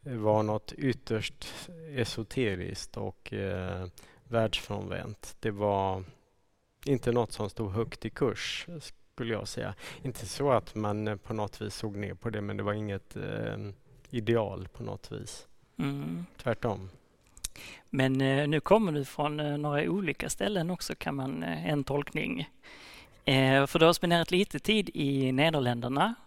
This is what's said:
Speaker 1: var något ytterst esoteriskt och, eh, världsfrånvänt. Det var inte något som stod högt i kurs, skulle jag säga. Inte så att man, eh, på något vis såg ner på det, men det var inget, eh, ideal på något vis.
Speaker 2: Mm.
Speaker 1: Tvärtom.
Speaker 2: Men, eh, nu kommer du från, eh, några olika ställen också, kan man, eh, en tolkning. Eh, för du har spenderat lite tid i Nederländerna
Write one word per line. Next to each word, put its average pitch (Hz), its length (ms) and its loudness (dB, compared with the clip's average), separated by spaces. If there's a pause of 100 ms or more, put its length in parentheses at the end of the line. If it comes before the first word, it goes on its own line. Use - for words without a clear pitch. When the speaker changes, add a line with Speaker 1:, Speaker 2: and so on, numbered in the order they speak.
Speaker 1:
var 107 420 4
något 107 340 -2
ytterst - 680 -2 (480)
esoteriskt 107 1000 -2
och, 101 360 -8
eh, 92 520 -4 (380)
världsfrånvänt. 104 1160 -2
Det 110 120 0
var 98 520 2 (840)
inte 127 260 2
något 117 200 2
som 104 180 -4
stod 104 220 -6
högt 113 340 -4
i 110 40 -2
kurs, - 580 -2 (140)
skulle - 520 -8
jag 104 140 -4
säga. 101 260 -6 (300)
Inte 127 220 -8
så 139 260 0
att 113 240 2
man, 107 320 0
eh, 107 80 -2
på - 180 -8
något 104 280 -4
vis 104 140 -6
såg 104 200 -6
ner 101 180 -6
på 104 160 -6
det, 104 120 -4
men 101 160 -6
det 104 60 -4
var 104 100 0
inget, 104 420 -6
eh, 104 420 -6 (520)
ideal 107 640 0
på 117 100 -12
något 101 280 -10
vis. - 360 -12 (300)
Speaker 2:
Mm. 151 480 -4 (120)
Speaker 1:
Tvärtom. 101 520 -2 (1000)
Speaker 2:
Men, 131 320 2
eh, 135 260 4
nu 151 120 4
kommer 202 320 6
du 147 140 0
från, 151 340 -2
eh, 147 180 0
några 147 320 0
olika 170 400 -2
ställen 190 420 0
också, - 260 -4
kan - 180 -4
man, 139 280 -4
eh, 165 260 -4
en 147 140 2
tolkning. 143 680 -2 (760)
Eh, 135 420 8
för - 120 2
du 160 60 10
har 170 80 10
spenderat 170 380 2
lite 180 280 2
tid 208 340 2
i 139 380 2
Nederländerna 139 840 2 (120)